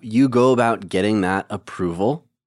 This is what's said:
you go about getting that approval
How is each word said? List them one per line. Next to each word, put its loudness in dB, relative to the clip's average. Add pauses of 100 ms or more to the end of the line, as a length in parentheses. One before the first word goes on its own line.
you 2
go 4
about 0
getting 0
that -2
approval -4 (200)